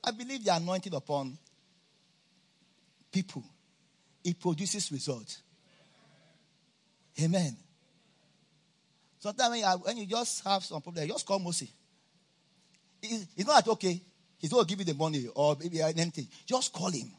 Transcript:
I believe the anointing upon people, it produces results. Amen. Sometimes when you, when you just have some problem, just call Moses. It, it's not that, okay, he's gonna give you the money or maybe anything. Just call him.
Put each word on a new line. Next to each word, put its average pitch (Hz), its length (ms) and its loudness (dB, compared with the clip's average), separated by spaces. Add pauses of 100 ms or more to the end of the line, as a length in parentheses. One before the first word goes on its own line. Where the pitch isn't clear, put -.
I - 80 0
believe 247 320 -8
the 185 120 4
anointing 180 380 -2
upon 139 440 -4 (1700)
people, 180 320 -2 (800)
it 175 160 0
produces 180 520 -2
results. 127 500 -6 (1800)
Amen. 165 340 2 (1600)
Sometimes 233 300 2
when 233 100 0
you, 214 60 2
when 185 320 2
you 208 80 -6
just 226 400 -2
have 196 180 2
some 156 180 -6
problem, 170 260 -4
just 247 180 -4
call 196 140 2
Moses. 175 300 -4 (1300)
It, 214 340 -6
it's 202 120 -2
not 277 180 8
that, 226 60 2
okay, 180 300 2 (360)
he's 151 140 -2
gonna 233 140 6
give 190 140 -4
you 196 60 -2
the 165 80 0
money 147 420 -2
or 147 240 4
maybe 165 220 -4
anything. 160 460 0 (180)
Just 254 260 0
call 190 200 -2
him. 120 280 -6